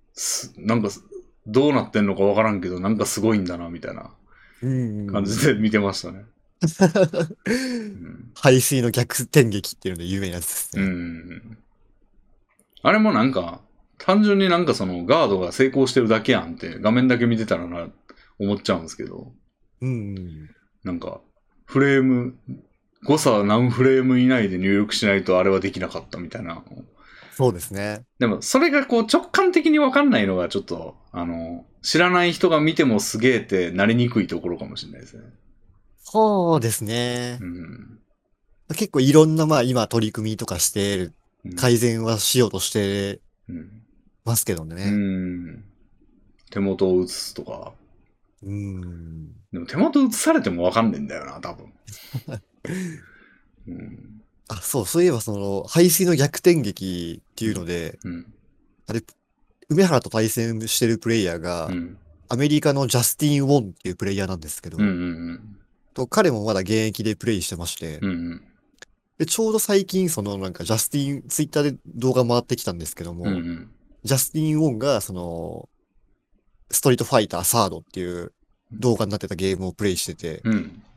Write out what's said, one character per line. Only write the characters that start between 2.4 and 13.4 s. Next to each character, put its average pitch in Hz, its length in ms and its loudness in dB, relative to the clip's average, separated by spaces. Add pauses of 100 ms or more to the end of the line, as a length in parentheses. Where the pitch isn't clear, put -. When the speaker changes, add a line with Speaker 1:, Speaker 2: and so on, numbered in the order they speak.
Speaker 1:
ら 110 80 2
ん 98 100 -4
け 90 80 -4
ど、 90 100 -6
な 95 100 -2
ん 110 80 2
か 104 80 0
す - 160 -6
ご 110 140 4
い 104 40 2
ん 92 60 -2
だ 87 120 -6
な、 85 120 -12
み 85 120 -12
た - 100 -10
い - 40 -12
な - 160 -16 (500)
Speaker 2:
う 123 60 -4
ん 135 40 0
う 131 40 0
ん 113 260 -2
う - 20 -6
ん。 101 100 -6
Speaker 1:
感 98 120 0
じ 113 200 0
で 123 100 6
見 107 160 2
て 107 80 4
ま 98 140 0
し - 80 -8
た 85 100 -10
ね。 98 140 -18 (360)
Speaker 2:
<laughs> 170 880 2
Speaker 1:
う 202 40 0
ん。 240 840 -6
Speaker 2:
排 131 260 6
水 131 200 0
の 117 100 2
逆 120 220 0
転 131 320 4
劇 101 300 -4
っ - 40 -20
て 95 100 -6
い 90 40 -6
う - 20 -8
の 85 40 -10
で 85 60 -8
有 98 160 -2
名 95 80 -4
な 87 60 -6
や 87 60 -6
つ 85 60 -8
で - 60 -8
す - 240 -8
ね。 98 60 0
Speaker 1:
う - 40 2
ん。 87 680 -10 (1300)
あ 147 80 4
れ 214 80 4
も 214 140 4
な 113 100 4
ん 135 80 2
か、 85 300 -6 (360)